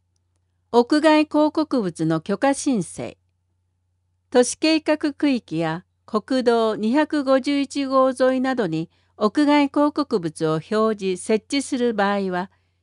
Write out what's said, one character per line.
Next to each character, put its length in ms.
屋 240
外 260
広 260
告 300
物 220
の 160
許 160
可 160
申 300
請。 340
都 120
市 160
計 220
画 340
区 160
域 280
や 260
国 380
道 320
二 180
百 300
五 160
十 220
一 240
号 260
沿 280
い 20
な 160
ど 100
に 240
屋 300
外 220
広 240
告 260
物 300
を 60
表 440
示、 240
設 220
置 180
す 160
る 160
場 200
合 180
は、 180